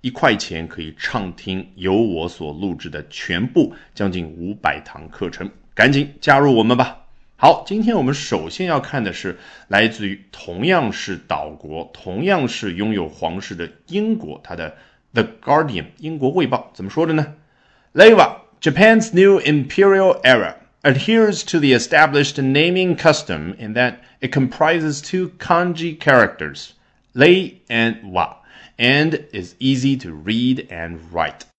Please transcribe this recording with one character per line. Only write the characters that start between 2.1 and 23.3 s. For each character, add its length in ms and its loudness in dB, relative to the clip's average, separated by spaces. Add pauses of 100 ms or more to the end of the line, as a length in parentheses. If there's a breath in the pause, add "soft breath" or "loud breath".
所 240 -12
录 220 -6
制 160 -14
的 180 -12
全 380 -6
部 260 2 (220 loud breath)
将 180 -2
近 140 -6
五 260 -10
百 280 -4
堂 280 -20
课 220 -8
程， 200 -12 (240)
赶 160 4
紧 300 0
加 180 4
入 160 6
我 80 6
们 140 4
吧！ 220 -2 (380)
好， 300 6
今 140 -4
天 160 0
我 60 0
们 100 0
首 380 -4
先 160 -6
要 120 0
看 240 -6
的 80 -4
是 280 -10 (300 loud breath)
来 200 2
自 180 -6
于 240 -8
同 360 -8
样 260 0
是 240 -8 (100)
岛 220 -6
国、 460 -12
同 280 -10
样 240 0
是 280 -8
拥 180 -4
有 160 -4
皇 320 -8
室 140 -14
的 180 -12 (140)
英 280 -2
国， 300 -10
它 100 -14
的 200 -12 (400 soft breath)
《The 120 2 (160)
Guardian》 440 0 (100)
英 220 -10
国 100 0
卫 180 0
报， 280 -4
怎 100 -12
么 60 -10
说 160 -2
的 80 -2
呢？ 120 0 (680)
Reiwa, 380 8 (280)
Japan's 540 4
new 260 6
imperial 800 2
era. 360 -4 (280)
adheres 600 2
to 160 -2
the 120 4
established 680 2
naming 540 0
custom 640 0